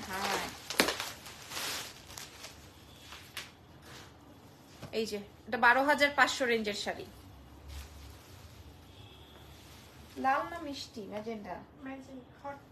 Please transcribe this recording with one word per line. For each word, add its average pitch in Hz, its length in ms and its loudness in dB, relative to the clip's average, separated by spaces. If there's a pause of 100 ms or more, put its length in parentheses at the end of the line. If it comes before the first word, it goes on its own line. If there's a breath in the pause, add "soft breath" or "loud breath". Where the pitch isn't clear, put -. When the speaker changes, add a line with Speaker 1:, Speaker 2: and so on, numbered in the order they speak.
Speaker 1:
হায়। 196 400 0 (4000)
এই 220 140 2
যে, 202 120 -4 (300)
এটা 240 100 0
বারো 247 260 12
হাজার 285 320 8
পাঁচশো 269 300 8
রেঞ্জের 220 280 4
শাড়ি। 185 320 -2 (3000)
লাল 269 240 6 (100)
না 339 80 -6
মিষ্টি? 277 420 -8
ম্যাজেন্টা। 202 540 -6 (280)
Speaker 2:
ম্যাজেন্টা, 269 640 -12
হট 285 60 -6 (160)